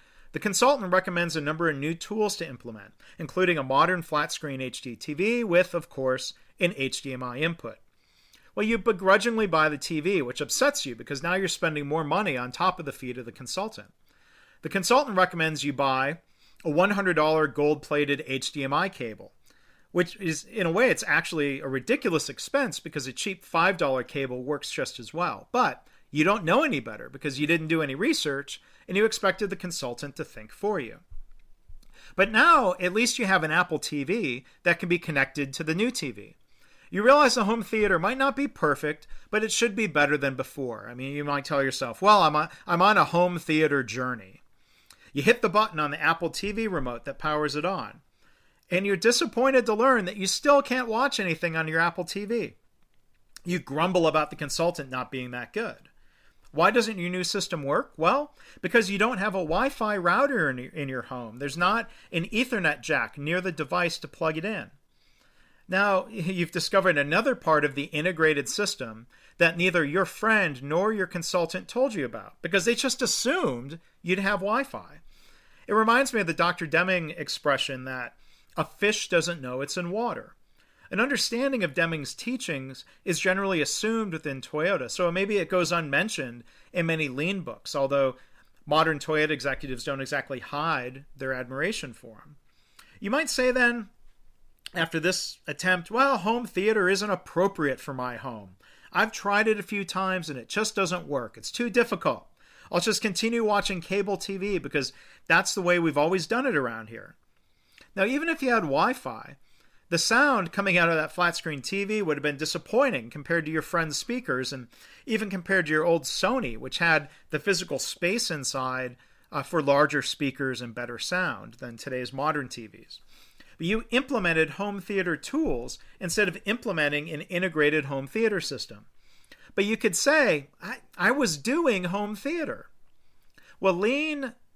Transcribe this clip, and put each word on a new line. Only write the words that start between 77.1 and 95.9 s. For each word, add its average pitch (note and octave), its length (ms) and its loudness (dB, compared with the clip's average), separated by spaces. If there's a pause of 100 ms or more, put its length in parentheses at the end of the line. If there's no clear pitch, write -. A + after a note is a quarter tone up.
expression C3+ 720 -2
that B2+ 300 -10 (420)
a D3+ 80 0
fish - 460 -2
doesn't E3 320 0
know B2+ 180 -6
it's C#3 160 -6
in F3 140 -4
water. A3 440 -6 (560)
An F#3 100 0
understanding B3+ 600 0
of C#3+ 120 -2
Deming's E3 400 -2
teachings C3+ 720 -6 (180)
is F3 160 -2
generally F#3+ 400 2
assumed G#3+ 540 -2
within C#3 260 -6
Toyota, D3+ 500 -2
so F3 220 0
maybe G3 240 0
it F3 140 -2
goes F3+ 200 2
unmentioned D3 760 -2 (280)
in E3+ 140 0
many D#3+ 220 0
lean E3 340 -4
books, - 340 -10
although C#3 400 2 (480)
modern D#3 340 2
Toyota D3+ 300 0
executives C3 560 -6
don't C3+ 160 -4
exactly C3+ 380 -6
hide C#3 640 -4 (100)
their C3+ 200 -4
admiration C3 580 -4
for A2+ 280 -20
him. D3 160 -20 (640)
You G3+ 100 -4
might D4 180 0
say B3+ 240 2
then, A#3+ 380 2 (840)
after E3 240 -2
this - 480 -2
attempt, F3+ 440 -2